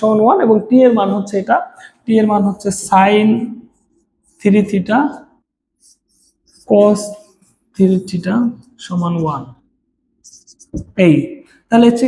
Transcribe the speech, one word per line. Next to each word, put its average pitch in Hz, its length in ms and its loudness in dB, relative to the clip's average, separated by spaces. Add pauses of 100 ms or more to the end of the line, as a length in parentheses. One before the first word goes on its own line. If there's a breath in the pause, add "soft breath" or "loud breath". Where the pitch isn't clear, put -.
সমান 214 240 0
ওয়ান 269 220 2
এবং 220 100 2 (120)
টি 247 80 2 (100)
এর 240 120 4
মান 196 180 0
হচ্ছে 196 260 -8
এটা, 226 140 -2 (480 loud breath)
টি 226 160 -4
এর 214 100 2
মান 208 180 0
হচ্ছে 196 200 -6 (200)
sin 208 400 2 (1120)
থ্রি 208 200 2 (100)
theta 208 280 -2 (1700)
cos 208 300 2 (720)
থ্রি 190 220 0 (120)
theta 180 260 -6 (520)
সমান 175 360 -6
ওয়ান। 147 200 -6 (1600)
এই, 156 80 6 (540 soft breath)
তাহলে 233 200 4
হচ্ছে 240 200 0